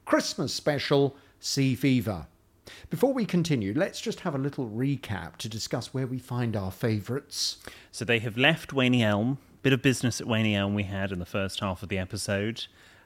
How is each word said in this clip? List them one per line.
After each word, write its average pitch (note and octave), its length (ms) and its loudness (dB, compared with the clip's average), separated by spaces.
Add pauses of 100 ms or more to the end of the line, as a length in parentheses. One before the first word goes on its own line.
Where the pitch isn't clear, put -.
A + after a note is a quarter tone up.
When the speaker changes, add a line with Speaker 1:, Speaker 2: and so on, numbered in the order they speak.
Speaker 1:
Christmas - 480 0
special, C#3 600 2 (240)
Sea C3+ 380 0
Fever. A2 500 2 (640)
Before B3+ 240 2
we B3+ 140 0
continue, D3 500 2
let's F3+ 240 -2
just - 200 -6
have D#3+ 140 -4
a C3+ 40 -2
little C#3 320 -4
recap G#2+ 680 -4
to - 140 -8
discuss A2+ 420 -6
where C3 140 -2
we B2+ 120 -6
find A#2+ 380 -4
our F#2+ 160 -4
favourites. - 840 -4 (340)
Speaker 2:
So - 140 -8
they A#2 140 4
have A2 180 -4
left D3 340 2
Waney B2+ 300 4
Elm. A2 340 2 (260)
Bit C3+ 120 6
of B2 80 -2
business B2+ 380 2
at - 60 -8
Waney A2 300 2
Elm G2+ 180 2
we G#2 100 0
had G2 280 -4
in F#2 60 -4
the F2 80 -6
first G2 340 -4
half F#2+ 220 -4
of F2+ 80 -8
the G2+ 80 -2
episode. G2+ 680 -2 (420)